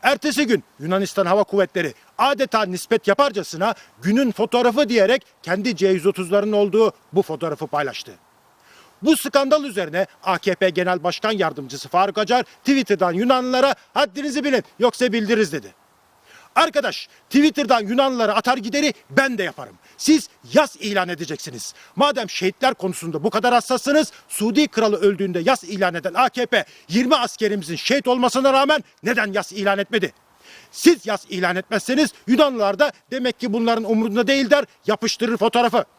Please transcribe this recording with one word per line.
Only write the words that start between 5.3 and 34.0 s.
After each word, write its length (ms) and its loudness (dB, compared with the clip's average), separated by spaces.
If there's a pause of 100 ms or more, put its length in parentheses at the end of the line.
kendi 320 -2
C 120 0
yüz 180 2
otuzların 460 -2
olduğu 420 2 (200)
bu 80 2
fotoğrafı 460 -6
paylaştı. 440 -6 (920)
Bu 160 4
skandal 460 0
üzerine 420 -4 (180)
A 140 0
K 180 -2
P 140 2
Genel 340 -2
Başkan 280 -2
Yardımcısı 580 -4
Faruk 280 0
Acar 260 0
Twitter'dan 720 0
Yunanlılara 600 2 (180)
"Haddinizi 500 -2
bilin, 200 0 (160)
yoksa 340 0
bildiririz." 400 0
dedi. 200 -10 (800)
Arkadaş, 540 0 (200)
Twitter'dan 580 2
Yunanlılara 480 0
atar 220 0
gideri 360 -2 (160)
ben 280 0
de 60 -2
yaparım. 320 -10 (220)
Siz 320 2 (240)
yas 220 2
ilan 340 -4
edeceksiniz. 640 -10 (220)
Madem 340 0
şehitler 440 0
konusunda 500 -6
bu 60 0
kadar 240 0
hassassınız, 580 0 (160)
Suudi 400 0
Kralı 280 0
öldüğünde 440 0
yas 240 0
ilan 300 -2
eden 200 -6
A 160 2
K 160 -4
P 200 0 (240)
yirmi 260 2
askerimizin 600 -4
şehit 320 -2
olmasına 460 2
rağmen 300 2 (200)
neden 300 -2
yas 180 -4
ilan 280 0
etmedi? 340 -2 (580)
Siz 340 2
yas 240 -4
ilan 260 -2
etmezseniz 580 -2 (140)
Yunanlılar 520 2
da 120 4 (200)
"Demek 280 -4
ki 140 -4
bunların 380 0
umurunda 360 0